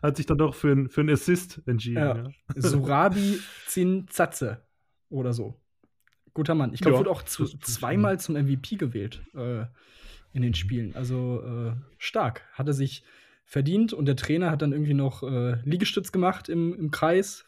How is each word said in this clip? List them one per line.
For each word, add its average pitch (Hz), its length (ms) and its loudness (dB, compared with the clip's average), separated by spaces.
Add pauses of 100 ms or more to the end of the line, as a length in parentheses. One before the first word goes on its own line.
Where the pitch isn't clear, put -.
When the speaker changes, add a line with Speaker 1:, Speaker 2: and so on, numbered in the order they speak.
Speaker 1:
hat 147 160 2
sich 151 80 -4
dann 147 140 4
doch 147 160 2
für 147 160 4
ein, 135 180 4
für - 120 0
ein 151 100 2
Assist 175 560 2
entschieden, 120 320 0
Speaker 2:
Ja. 143 160 2
Speaker 1:
ja. 117 80 -6 (180)
<laughs> - 140 -12
Speaker 2:
Surabi 170 840 2 (280)
Zinsatze 180 960 -2 (440)
oder 127 240 -2
so. 117 280 -6 (720)
Guter 160 220 0
Mann. 139 180 0
Ich 123 80 -8
glaub, 160 140 6
Speaker 1:
Ja, 127 40 6
Speaker 2:
wurde 190 120 2
auch 165 100 -4
zu, - 220 -6
Speaker 1:
das 139 100 -2
ist 143 120 -14 (100)
Speaker 2:
zweimal 190 440 2
zum 165 160 -4
M 139 120 2
V 135 120 2
P - 180 -8
gewählt, 117 440 -6 (140)
äh, 120 300 -6 (680)
in 127 80 -2
den 120 140 2
Spielen. 98 400 -4
Also, 123 480 -4
äh, 117 300 -6 (260)
stark. - 540 -2
Hatte 143 200 -2
sich 135 300 -2 (420)
verdient 185 480 2
und 151 140 -2
der 135 80 2
Trainer 165 340 0
hat 151 140 0
dann 147 80 2
irgendwie 147 240 0
noch, 135 260 0
äh, 123 420 -2
Liegestütz 175 480 -2
gemacht 185 380 0
im, 170 240 0
im 165 160 -4
Kreis, 175 580 2